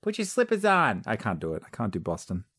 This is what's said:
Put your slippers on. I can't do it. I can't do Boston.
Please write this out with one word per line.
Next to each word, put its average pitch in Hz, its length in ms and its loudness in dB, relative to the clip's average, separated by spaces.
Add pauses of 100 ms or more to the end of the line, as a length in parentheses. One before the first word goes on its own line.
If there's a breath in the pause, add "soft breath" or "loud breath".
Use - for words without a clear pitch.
Put 214 160 -4
your 220 80 -2
slippers 220 400 0
on. 165 400 4
I 113 100 0
can't 98 240 -2
do 80 140 -4
it. 78 120 -6
I - 40 -20
can't 113 220 -4
do 92 80 -4
Boston. 87 460 -4 (140)